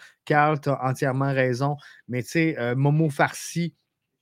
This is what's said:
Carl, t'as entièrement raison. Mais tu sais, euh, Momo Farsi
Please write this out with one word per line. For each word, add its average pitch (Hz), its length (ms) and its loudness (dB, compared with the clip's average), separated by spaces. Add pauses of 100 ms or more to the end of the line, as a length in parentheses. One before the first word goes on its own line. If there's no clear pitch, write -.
(240)
Carl, 151 360 4
t'as 139 220 -2
entièrement 135 500 -2
raison. 131 440 0 (320)
Mais 123 140 -4
tu - 80 -12
sais, 160 280 0
euh, 120 160 -2
Momo 147 360 2
Farsi - 640 -2 (480)